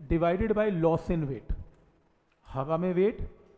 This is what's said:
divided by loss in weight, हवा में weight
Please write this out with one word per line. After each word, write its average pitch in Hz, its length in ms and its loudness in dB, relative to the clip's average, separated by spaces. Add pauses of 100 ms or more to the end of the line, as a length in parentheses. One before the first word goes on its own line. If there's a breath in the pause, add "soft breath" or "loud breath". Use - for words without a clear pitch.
(120)
divided 180 400 2
by 214 140 2 (180)
loss 165 260 2
in 165 140 0
weight, 135 300 -6 (920)
हवा 143 300 -2
में 180 180 0
weight 196 360 0 (280)